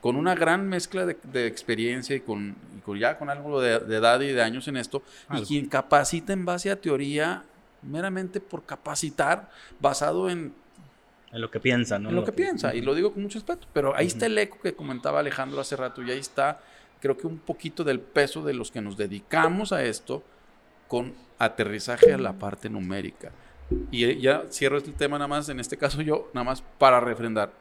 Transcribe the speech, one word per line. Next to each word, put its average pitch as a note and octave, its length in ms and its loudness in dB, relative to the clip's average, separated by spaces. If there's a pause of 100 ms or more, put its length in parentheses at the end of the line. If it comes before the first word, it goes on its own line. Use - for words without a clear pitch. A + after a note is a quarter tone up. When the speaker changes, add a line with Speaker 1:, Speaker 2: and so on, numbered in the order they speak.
Speaker 1:
con A#2+ 160 0
una F3+ 180 2
gran E3+ 340 2
mezcla F#3 380 -4
de, E3+ 100 -4 (160)
de B2+ 140 0
experiencia A#2+ 680 -2
y C3 60 -4
con, G2+ 340 -6 (220)
y G2+ 40 -16
con G2+ 180 -8
ya C3 200 2
con C#3+ 120 -8
algo C#3+ 300 -2
de, A#2 200 4
de A2 160 -2
edad A#2 240 6
y C#3 80 0
de B2+ 140 2
años A#2+ 260 -2
en C#3+ 80 -4
esto, B2+ 260 -6 (280)
y D3 40 -6
Speaker 2:
Algo. A2 120 -4
Speaker 1:
quien C#3+ 220 0
capacita D3 640 2
en F#3 120 -2
base F3 260 -2
a G3 100 -2
teoría D3 640 0 (380)
meramente F#3 580 -4
por - 240 -12
capacitar, D3+ 840 -2 (320)
basado D3+ 500 2
en E3+ 220 -6 (800)
Speaker 3:
En A2+ 80 -8
lo A2+ 100 -6
que - 100 -4
piensa, B2 380 2
¿no? G#2 120 -6
Speaker 1:
en - 40 0
lo F3+ 60 4
Speaker 3:
Lo - 60 0
Speaker 1:
que G#3+ 60 -2
Speaker 3:
que A3 40 -4
Speaker 1:
piensa, E4+ 380 0
y A#2 40 -2
Speaker 3:
ujú. A#2+ 80 -4
Speaker 1:
lo C#3 80 2
digo G3 180 2
con G3 100 -6
mucho G3+ 160 -8
respeto, - 340 -8
pero C#3 240 2
ahí E3 100 2
Speaker 3:
Ujú. F3 80 -2
Speaker 1:
está A#2 120 0
el A2 120 2
eco - 220 -2
que - 140 -4
comentaba C#3 460 -2
Alejandro C#3 400 -4
hace C#3 160 -4
rato, B2+ 260 -6
y B2 100 -6
ahí C3 60 -2
está, C#3 420 -2 (400)
creo C3+ 160 2
que - 100 -8
un D#3+ 120 -6
poquito - 440 -6
del C#3 180 2
peso C#3+ 440 0
de D3 100 -2
los A#2 160 -8
que A#2+ 100 -10
nos G2+ 160 -8
dedicamos D#3+ 760 0
a D3+ 120 0
esto B2 380 -6 (680)
con B2 260 -2 (240)
aterrizaje A2+ 760 4
a C3 40 -2
la B2+ 160 -2
parte G2+ 360 -8
numérica. F#2+ 640 -8 (580)
Y, A#2 140 2
eh, B2 160 2
ya C3+ 300 4
cierro C#3 280 0
este C#3+ 140 -8
tema C#3+ 260 -2
nada C#3+ 80 -2
más, C#3+ 220 -2
en C3+ 100 -6
este - 180 -8
caso C#3 240 -2
yo, D3+ 320 0
nada B2 120 -4
más C3 180 -4 (160)
para B2+ 220 10
refrendar A2+ 500 0 (100)